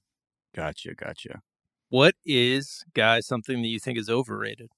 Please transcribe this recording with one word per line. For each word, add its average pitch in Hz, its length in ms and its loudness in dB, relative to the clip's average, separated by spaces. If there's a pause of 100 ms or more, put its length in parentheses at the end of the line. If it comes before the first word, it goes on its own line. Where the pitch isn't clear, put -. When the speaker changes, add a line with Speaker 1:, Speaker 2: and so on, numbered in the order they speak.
(560)
Speaker 1:
Gotcha, 78 400 -10
gotcha. - 440 -14 (500)
Speaker 2:
What 139 260 6 (100)
is, 135 580 0 (100)
Guy, 113 280 4
something 123 400 -4
that 113 80 -2
you 113 100 -4
think 123 180 -6
is 110 120 -6
overrated? 113 680 -4